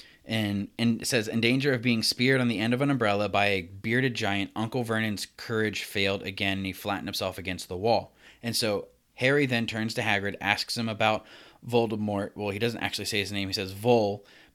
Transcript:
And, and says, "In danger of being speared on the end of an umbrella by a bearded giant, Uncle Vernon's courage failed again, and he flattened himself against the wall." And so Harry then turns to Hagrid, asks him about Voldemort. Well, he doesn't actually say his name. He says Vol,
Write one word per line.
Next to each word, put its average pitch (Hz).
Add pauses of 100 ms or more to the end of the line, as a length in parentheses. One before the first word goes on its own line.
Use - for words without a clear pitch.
(240)
And, 101 (100)
and 117
says, 110
"In 110
danger 131
of 117
being 113
speared 131
on 120
the 107
end 117
of 131
an 143
umbrella 104
by 101
a 98
bearded 113
giant, 101
Uncle 113
Vernon's 110 (100)
courage 110
failed 98
again, 98
and 95
he 92
flattened 98
himself 101
against 90
the 92
wall." 104 (300)
And 117
so 104 (260)
Harry 139
then 117
turns 110
to 117
Hagrid, 101
asks -
him 117
about 107 (420)
Voldemort. 107
Well, 104
he 104
doesn't 113
actually 101
say 104
his 98
name. 98
He 98
says 95
Vol, 104 (320)